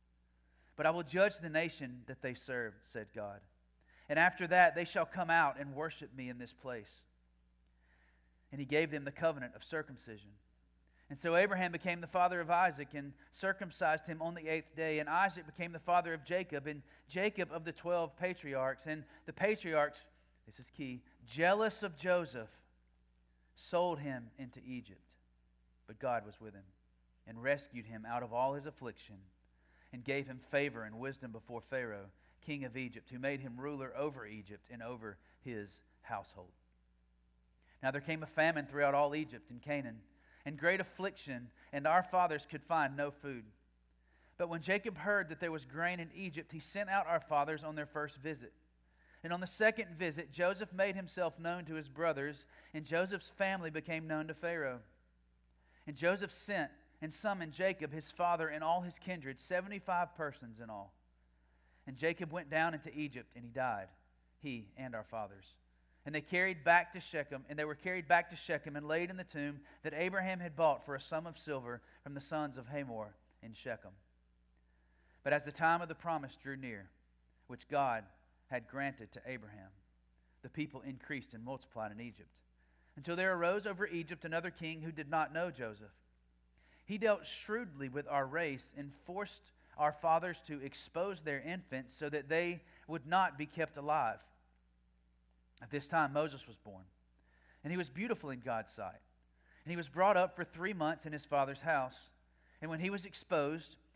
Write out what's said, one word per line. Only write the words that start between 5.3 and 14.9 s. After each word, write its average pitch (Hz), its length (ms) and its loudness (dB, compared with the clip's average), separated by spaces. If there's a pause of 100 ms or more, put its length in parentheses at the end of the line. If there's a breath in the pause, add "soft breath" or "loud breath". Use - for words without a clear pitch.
out 151 280 6
and 139 160 -6
worship 151 380 -6
me 131 160 -8
in 123 100 -8
this 120 140 -12
place.' 123 520 -10 (1500 soft breath)
And 139 100 -6
he 139 60 -4
gave 147 240 4
them 147 140 -4
the 139 80 -6
covenant 139 420 0
of 107 100 -16
circumcision. 113 720 -8 (720 soft breath)
And 143 120 -10
so 170 160 4
Abraham 185 340 6
became 170 300 -2
the 165 80 -8
father 180 320 4
of 160 100 0
Isaac 170 440 4
and 143 200 -8 (160 loud breath)
circumcised 185 760 0
him 160 140 -4
on 165 140 -2
the 160 140 -8
eighth 160 260 0
day. 156 240 2